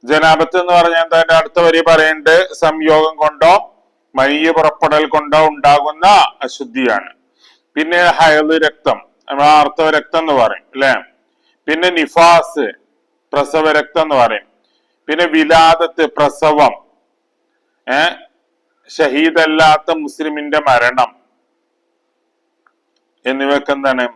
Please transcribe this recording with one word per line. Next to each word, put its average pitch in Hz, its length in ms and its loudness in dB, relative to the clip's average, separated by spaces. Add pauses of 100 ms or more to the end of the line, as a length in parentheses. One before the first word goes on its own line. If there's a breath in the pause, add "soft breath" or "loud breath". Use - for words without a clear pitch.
ജനാബത്ത് 160 580 0
എന്ന് 175 120 -2
പറഞ്ഞാൽ 170 300 2
എന്താ? 165 140 2
അതിന്റെ 165 160 2
അടുത്ത 160 260 0
വരി 165 280 2
പറയുന്നുണ്ട്, 156 480 2 (180)
സംയോഗം 156 640 0
കൊണ്ടോ 156 380 2 (600)
മയ്യ് 147 360 -2
പുറപ്പെടൽ 156 540 0
കൊണ്ടോ 151 420 -2
ഉണ്ടാകുന്ന 147 600 0 (360)
അശുദ്ധിയാണ്. 120 680 -6 (680 soft breath)
പിന്നെ 165 260 -2 (160)
ഹയല് 156 380 2 (100)
രക്തം, 139 320 -4 (320)
നമ്മൾ 139 140 -4
ആർത്തവ 151 460 2
രക്തം 151 300 -2
എന്ന് 160 140 -4
പറയും 107 400 -2
അല്ലെ? 135 200 0 (760)
പിന്നെ 165 220 -2
നിഫാസ്, 165 760 0 (680)
പ്രസവ 143 380 -2
രക്തം 151 300 -2
എന്ന് 156 140 -2
പറയും. 113 320 0 (600)
പിന്നെ 160 180 -2
വിലാദത്ത്, 165 800 2
പ്രസവം. 147 680 0 (1120)
ഏ, 135 140 -2 (880)
ഷഹീദല്ലാത്ത 156 1000 0
മുസ്ലിമിന്റെ 151 760 -6
മരണം 123 440 0 (2250)
എന്നിവയൊക്കെ 139 460 -4
എന്താണ്? 135 340 -2 (100)